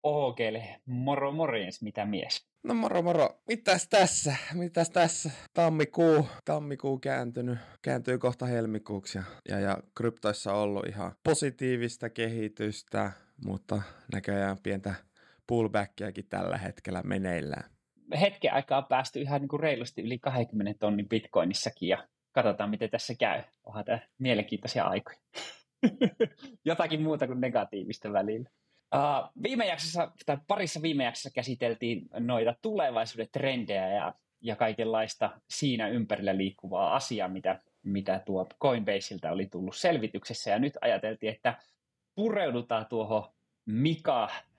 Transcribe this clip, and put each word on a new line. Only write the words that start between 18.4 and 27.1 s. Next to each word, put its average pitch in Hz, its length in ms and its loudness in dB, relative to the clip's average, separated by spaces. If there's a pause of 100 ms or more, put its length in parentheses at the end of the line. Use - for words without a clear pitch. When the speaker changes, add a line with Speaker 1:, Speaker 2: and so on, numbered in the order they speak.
Speaker 1:
aikaa 139 260 2
on 139 60 0
päästy 127 360 0
ihan 143 200 -2
niinku 143 180 -4
reilusti 135 440 -2
yli 117 160 -4
kahdenkymmenen 113 600 -2
tonnin 104 300 0
Bitcoinissakin 92 800 0
ja 92 200 0 (240)
katsotaan, 104 380 2
miten 107 200 -4
tässä - 240 -4
käy. 104 280 0 (220)
Onhan 104 200 -10
tää 113 220 -4 (120)
mielenkiintoisia 113 680 0
aikoja. - 320 -2 (800)
<laughs> - 680 -2
Jotakin 160 380 2
muuta 147 240 2